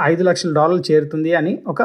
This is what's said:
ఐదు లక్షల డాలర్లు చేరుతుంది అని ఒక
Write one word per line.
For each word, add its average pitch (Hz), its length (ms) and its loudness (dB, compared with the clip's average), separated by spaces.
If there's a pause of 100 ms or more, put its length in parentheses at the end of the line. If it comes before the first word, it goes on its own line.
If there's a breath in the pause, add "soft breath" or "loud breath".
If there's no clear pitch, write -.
ఐదు 165 200 2
లక్షల 175 300 0
డాలర్లు 160 300 2 (100)
చేరుతుంది 156 420 0
అని 170 320 0
ఒక 160 180 -2